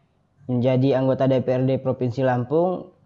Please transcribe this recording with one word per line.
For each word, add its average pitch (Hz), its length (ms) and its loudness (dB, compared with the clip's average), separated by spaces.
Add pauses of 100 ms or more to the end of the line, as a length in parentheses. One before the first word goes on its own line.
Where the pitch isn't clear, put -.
(480)
menjadi 127 560 2
anggota 131 240 2
D 131 160 2
P 127 80 -2
R 131 160 0
D 135 160 0
Provinsi 127 400 -2
Lampung 135 720 -2 (100)